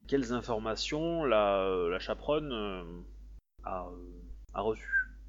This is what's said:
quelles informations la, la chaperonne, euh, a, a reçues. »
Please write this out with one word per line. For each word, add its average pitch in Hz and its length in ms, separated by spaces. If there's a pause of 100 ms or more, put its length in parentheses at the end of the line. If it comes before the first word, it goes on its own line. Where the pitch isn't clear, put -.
quelles 135 240
informations 123 920
la, 101 420 (220)
la 90 100
chaperonne, 147 540
euh, 101 300 (840)
a, 90 240 (640)
a 98 80
reçues. » 220 480 (200)